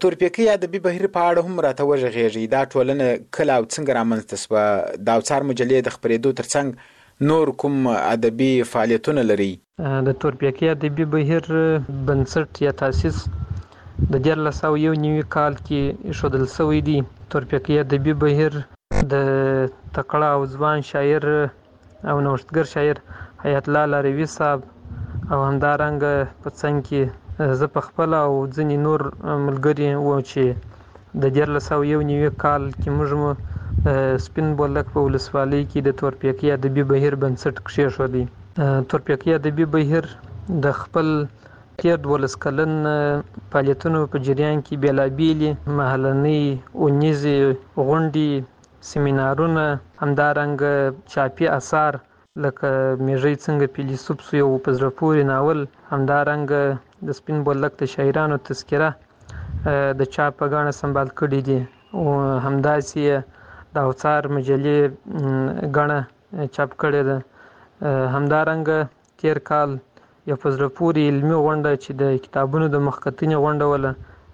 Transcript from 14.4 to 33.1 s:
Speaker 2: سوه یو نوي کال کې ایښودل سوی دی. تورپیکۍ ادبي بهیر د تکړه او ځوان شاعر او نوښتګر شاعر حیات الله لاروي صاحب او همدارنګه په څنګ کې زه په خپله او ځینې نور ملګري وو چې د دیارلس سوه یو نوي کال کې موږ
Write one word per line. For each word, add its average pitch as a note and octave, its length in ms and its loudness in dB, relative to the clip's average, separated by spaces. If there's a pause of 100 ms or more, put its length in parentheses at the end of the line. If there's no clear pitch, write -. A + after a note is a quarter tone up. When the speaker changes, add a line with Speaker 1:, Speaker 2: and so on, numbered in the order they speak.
Speaker 2:
سوه D3+ 180 2
یو D#3 140 2
نوي D3+ 300 0 (120)
کال D3 180 2
کې C#3+ 280 -4 (260)
ایښودل C3+ 380 0
سوی D3+ 360 0
دی. C#3+ 200 2 (300)
تورپیکۍ D3 480 0
ادبي C#3 340 0
بهیر D3 380 2 (600)
د C#3 40 2 (800)
تکړه D3 400 0
او C#3 100 0
ځوان D3 360 -2
شاعر C#3+ 420 0 (840)
او D3+ 60 0 (100)
نوښتګر D3 380 -2
شاعر D3 340 0 (460)
حیات C#3 240 0
الله D3 180 2
لاروي C#3+ 400 0
صاحب D3 340 -2 (720)
او C#3+ 80 2 (100)
همدارنګه D3 640 0 (300)
په C#3+ 60 -8 (100)
څنګ D3 180 0 (100)
کې C#3+ 140 0 (580)
زه D3 80 2
په D3 120 -2
خپله D#3+ 380 0
او C#3 300 0
ځینې D3 300 -2 (100)
نور D3+ 140 2 (220)
ملګري C#3+ 720 0
وو C#3+ 260 0
چې C3+ 220 -2 (720)
د C#3+ 120 0
دیارلس C#3+ 360 2
سوه D3 240 0
یو D3+ 140 2
نوي D3 360 0
کال C#3+ 340 0 (100)
کې - 160 -2
موږ D3 160 0